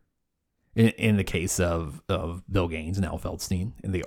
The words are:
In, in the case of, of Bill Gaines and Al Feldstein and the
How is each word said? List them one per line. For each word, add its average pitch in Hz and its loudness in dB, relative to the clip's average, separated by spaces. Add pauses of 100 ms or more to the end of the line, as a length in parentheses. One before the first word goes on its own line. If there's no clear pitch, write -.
(760)
In, 113 8
in 107 2
the 95 4
case 90 -2
of, 82 0
of 87 -4 (100)
Bill 92 2
Gaines 80 -6
and 95 2
Al 82 -4
Feldstein 90 -4 (100)
and 95 -4
the 87 -2